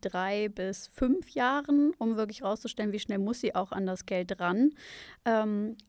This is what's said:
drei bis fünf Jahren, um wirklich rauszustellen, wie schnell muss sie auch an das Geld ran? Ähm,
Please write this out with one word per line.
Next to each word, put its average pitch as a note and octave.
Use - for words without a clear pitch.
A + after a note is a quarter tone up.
drei G3
bis F#3+
fünf D4
Jahren, C#4+
um A3+
wirklich G#3+
rauszustellen, G#3+
wie G3+
schnell G3+
muss G#3+
sie -
auch F#3+
an F#3+
das F#3
Geld F#3
ran? G3
Ähm, A3